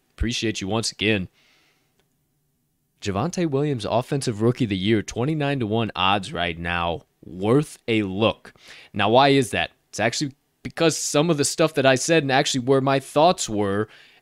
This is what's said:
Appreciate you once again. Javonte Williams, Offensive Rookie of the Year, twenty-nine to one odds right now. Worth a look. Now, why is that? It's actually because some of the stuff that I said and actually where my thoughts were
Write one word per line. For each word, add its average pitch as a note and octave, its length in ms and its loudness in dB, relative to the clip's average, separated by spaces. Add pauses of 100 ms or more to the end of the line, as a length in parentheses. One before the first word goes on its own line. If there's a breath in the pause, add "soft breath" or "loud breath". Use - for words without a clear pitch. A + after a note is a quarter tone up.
(180)
Appreciate A2+ 420 -4
you F#2+ 80 -6
once A2 240 -2
again. G2+ 380 0 (1700)
Javonte D3+ 480 -4
Williams, C3+ 360 -2
Offensive A#2 560 -2
Rookie A#2+ 240 2
of G2+ 40 -2
the G2 80 -2
Year, G2+ 240 0
twenty-nine C#3+ 580 -4
to A2+ 80 -2
one A2 280 -2
odds F#2+ 380 0
right F2 240 -4
now. E2+ 460 -4 (200)
Worth A2 540 0 (100)
a A2 160 2
look. G2 500 -2 (400 loud breath)
Now, G2+ 160 0
why C3 200 6
is C#3 220 2
that? F2 200 -4 (180)
It's - 100 -10
actually A#2+ 320 -2 (320)
because D#3+ 340 -2
some D#3 320 0
of D#3 80 2
the C#3+ 80 0
stuff - 300 0
that C3 100 2
I C3 100 6
said D#3+ 280 2
and C3+ 80 -2
actually C3+ 300 0
where C3+ 200 2
my C3+ 180 2
thoughts D#3+ 500 2
were G#2 380 -2 (340 soft breath)